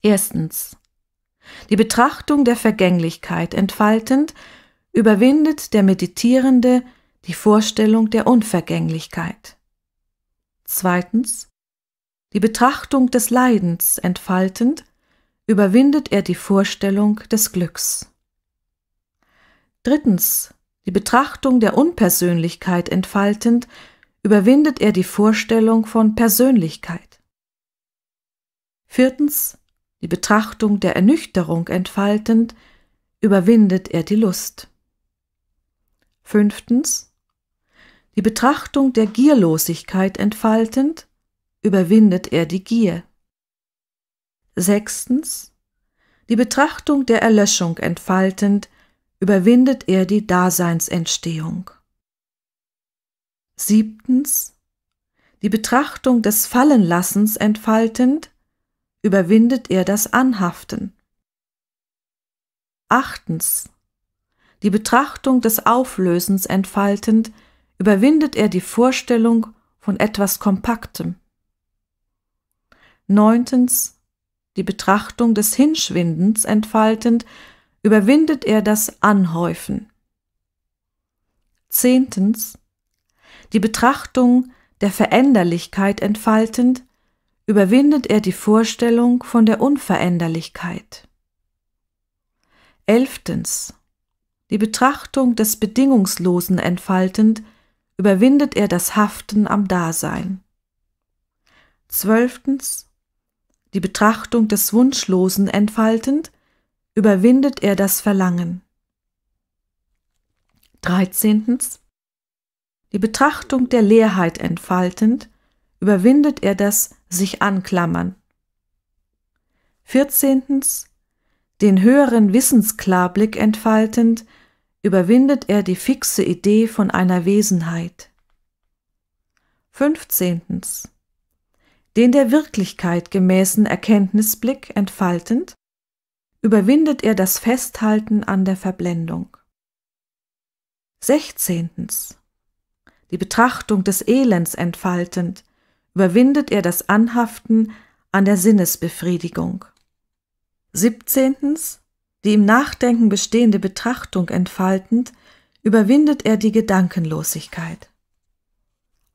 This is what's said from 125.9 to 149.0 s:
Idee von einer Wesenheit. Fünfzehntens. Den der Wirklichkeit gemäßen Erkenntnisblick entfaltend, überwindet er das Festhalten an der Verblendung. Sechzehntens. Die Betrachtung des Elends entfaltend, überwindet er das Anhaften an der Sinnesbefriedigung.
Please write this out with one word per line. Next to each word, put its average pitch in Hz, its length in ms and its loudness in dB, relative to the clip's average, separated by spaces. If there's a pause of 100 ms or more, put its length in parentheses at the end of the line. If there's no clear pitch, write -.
Idee 214 440 2
von 214 220 -2
einer 180 360 0
Wesenheit. 175 840 -2 (1600)
Fünfzehntens. 185 1200 -4 (1080)
Den 240 160 4
der 262 200 2
Wirklichkeit 180 800 -4
gemäßen 190 540 2
Erkenntnisblick 208 1080 -2
entfaltend, 202 800 -4 (840)
überwindet 254 640 2
er 220 120 2
das 185 240 -2
Festhalten 214 840 -2
an 190 220 -2
der 190 100 -2
Verblendung. 175 800 -8 (1600)
Sechzehntens. - 1200 -6 (920)
Die 175 80 -8
Betrachtung 208 640 -2
des 190 240 -4
Elends 214 460 0
entfaltend, 175 920 -6 (520)
überwindet 247 560 2
er 208 100 0
das 175 280 -4
Anhaften 226 800 0 (400)
an 196 140 2
der 202 120 2
Sinnesbefriedigung. 175 1300 -2 (1080)